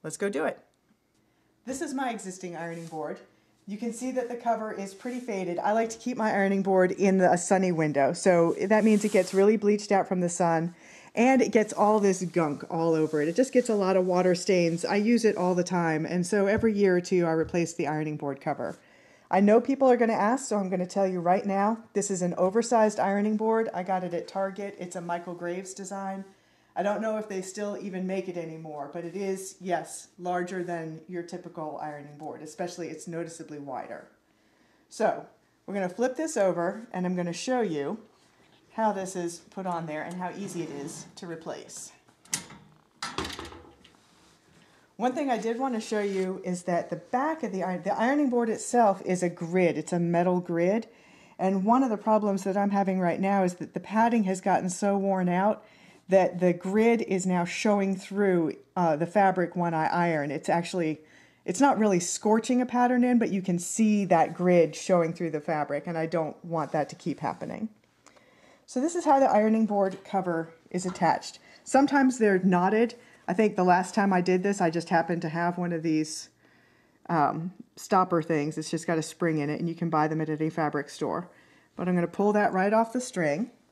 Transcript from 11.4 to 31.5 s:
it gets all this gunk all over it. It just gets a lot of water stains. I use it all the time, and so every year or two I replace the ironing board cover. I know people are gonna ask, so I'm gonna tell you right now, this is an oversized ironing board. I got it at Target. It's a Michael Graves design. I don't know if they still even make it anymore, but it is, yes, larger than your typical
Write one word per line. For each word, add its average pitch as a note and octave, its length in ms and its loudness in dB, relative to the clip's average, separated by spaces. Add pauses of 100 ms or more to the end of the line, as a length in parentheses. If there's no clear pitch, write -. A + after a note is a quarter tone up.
it G3 100 2
gets G#3+ 220 2
all G#3+ 260 4
this G3 220 2
gunk D#3 480 -2
all E3 240 0
over D#3 260 0
it. D3 80 0
It E3+ 80 -2
just C4 160 2
gets B3 160 4
a A3 80 0
lot F#3+ 220 2
of F#3 80 4
water F3+ 300 4
stains. F3 500 2
I G3+ 120 0
use A3+ 280 4
it G#3 100 4
all F3+ 200 0
the F3 80 2
time, E3 420 0
and F3 200 -2
so G3 200 2
every A3 260 2
year G3 240 4
or F3+ 60 2
two F3+ 240 2
I E3 60 2
replace D#3+ 420 0
the D3+ 140 -4
ironing D3+ 280 -4
board D3 240 -6
cover. - 380 -6 (520)
I F#3 100 4
know G#3 200 8
people C4+ 300 2
are B3 80 6
gonna A3+ 160 2
ask, A3+ 340 0
so G#3 100 -2
I'm F#3+ 120 -2
gonna F3+ 160 -2
tell G3 220 0
you F#3 120 -2
right F3+ 260 2
now, G3+ 340 0 (140)
this G3 180 -2
is F3+ 100 -2
an F3+ 160 -2
oversized G#3+ 640 2
ironing G#3 380 0
board. A3 360 0
I F3 80 -4
got F#3 220 -4
it E3+ 100 -6
at - 140 -6
Target. G3 520 -6
It's F3+ 160 -12
a F3+ 60 -8
Michael F3 320 -8
Graves F3 400 -8
design. G3 520 -10 (500)
I - 80 -4
don't G#3 180 -2
know A3 160 -4
if G#3+ 100 -8
they F#3+ 140 -6
still G3+ 400 -8
even F#3 240 -8
make F#3 240 -4
it F3 80 -10
anymore, D#3+ 560 -10
but E3+ 100 -10
it E3 120 -12
is, F#3+ 440 -6
yes, E3+ 500 -6 (100)
larger F3+ 440 -4
than D#3+ 460 -8
your F3 140 -8
typical E3+ 580 -12